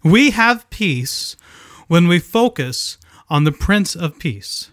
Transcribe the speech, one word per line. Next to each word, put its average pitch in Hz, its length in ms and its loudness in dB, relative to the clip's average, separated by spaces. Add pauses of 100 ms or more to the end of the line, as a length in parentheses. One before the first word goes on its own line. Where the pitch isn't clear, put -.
We 233 280 4
have 226 380 0
peace 131 680 -6 (500)
when 170 220 4
we 175 100 4
focus 196 800 -2 (320)
on 151 160 2
the 151 80 2
Prince 202 420 -2
of 170 240 -8
Peace. - 540 -10